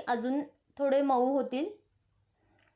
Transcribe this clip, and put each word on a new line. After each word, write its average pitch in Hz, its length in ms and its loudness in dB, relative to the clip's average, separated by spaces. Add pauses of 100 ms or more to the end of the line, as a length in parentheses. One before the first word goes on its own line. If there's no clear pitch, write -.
अजून 247 320 0 (380)
थोडे 277 240 2
मऊ 262 300 2
होतील. 269 360 -2 (1080)